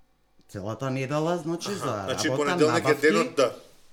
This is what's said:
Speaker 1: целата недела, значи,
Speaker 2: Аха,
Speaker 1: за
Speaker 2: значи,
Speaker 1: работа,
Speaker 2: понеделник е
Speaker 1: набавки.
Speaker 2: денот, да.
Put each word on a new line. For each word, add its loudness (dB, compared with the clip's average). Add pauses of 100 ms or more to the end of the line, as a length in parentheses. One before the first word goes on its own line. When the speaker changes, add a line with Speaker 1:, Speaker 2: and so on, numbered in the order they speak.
(460)
Speaker 1:
целата -6
недела, -2
значи, -6
Speaker 2:
Аха, -6
Speaker 1:
за -4
Speaker 2:
значи, -2
Speaker 1:
работа, 0
Speaker 2:
понеделник 2
е 2
Speaker 1:
набавки. 2
Speaker 2:
денот, 2
да. 2 (380)